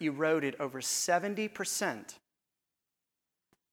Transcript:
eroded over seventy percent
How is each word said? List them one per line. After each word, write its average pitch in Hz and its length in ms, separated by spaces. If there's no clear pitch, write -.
eroded 151 580
over 135 220
seventy 202 680
percent 180 680